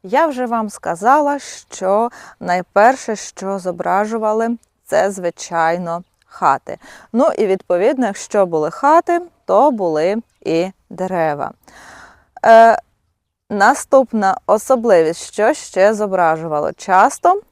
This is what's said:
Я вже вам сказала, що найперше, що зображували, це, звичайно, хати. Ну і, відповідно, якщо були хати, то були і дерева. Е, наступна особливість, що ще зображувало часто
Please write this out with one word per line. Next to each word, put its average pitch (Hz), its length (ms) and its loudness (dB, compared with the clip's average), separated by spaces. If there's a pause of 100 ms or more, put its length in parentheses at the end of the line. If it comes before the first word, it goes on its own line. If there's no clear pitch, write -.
Я 254 240 0
вже 254 200 -6
вам 226 240 -4
сказала, 277 680 0
що 208 720 -4 (300)
найперше, 202 760 0
що 196 420 -10
зображували, 214 960 -4 (280)
це, 180 260 0
звичайно, 175 920 -4 (240)
хати. - 520 -4 (340)
Ну 269 260 2
і, 226 80 0
відповідно, 196 600 -2
якщо 202 400 -2
були 156 240 -4
хати, 339 500 0 (240)
то 233 260 4
були 180 460 -2 (240)
і 170 300 -2 (200)
дерева. 170 600 -4 (960)
Е, 226 320 8 (720)
наступна 220 840 0 (100)
особливість, 208 840 0
що 220 220 0
ще 202 400 0
зображувало 165 760 -2
часто 233 680 0 (120)